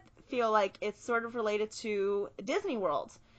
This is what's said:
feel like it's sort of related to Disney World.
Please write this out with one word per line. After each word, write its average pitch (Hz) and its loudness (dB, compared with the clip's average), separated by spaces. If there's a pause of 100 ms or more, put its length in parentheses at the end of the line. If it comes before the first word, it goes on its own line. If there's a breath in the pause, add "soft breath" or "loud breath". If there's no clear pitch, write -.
(300)
feel 233 2
like 202 4
it's 208 -4
sort 233 0
of 233 -10
related 214 0
to 202 0 (140)
Disney 320 -2
World. 165 0 (280)